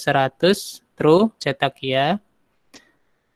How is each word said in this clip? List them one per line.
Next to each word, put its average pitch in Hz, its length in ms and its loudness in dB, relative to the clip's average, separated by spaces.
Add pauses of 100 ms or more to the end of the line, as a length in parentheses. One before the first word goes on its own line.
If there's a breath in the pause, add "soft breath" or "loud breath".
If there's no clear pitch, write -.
seratus 139 800 -2 (160)
true 175 400 4
cetak 139 480 -4
ya, 139 320 0 (1200 soft breath)